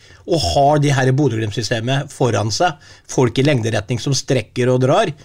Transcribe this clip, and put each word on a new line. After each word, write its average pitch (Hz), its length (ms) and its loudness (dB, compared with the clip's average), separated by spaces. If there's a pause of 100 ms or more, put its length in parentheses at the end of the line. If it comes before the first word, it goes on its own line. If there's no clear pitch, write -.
(280)
og 165 140 0
har 147 400 2
de 143 100 2
her 131 220 2
Bodø-Glimt-systemet 120 1000 -2
foran 110 400 0
seg, 165 260 -2 (320)
folk 123 300 0
i 131 60 2
lengderetning 113 560 -2
som 143 120 -2
strekker 127 560 -2
og 127 140 2
drar, 175 260 2 (160)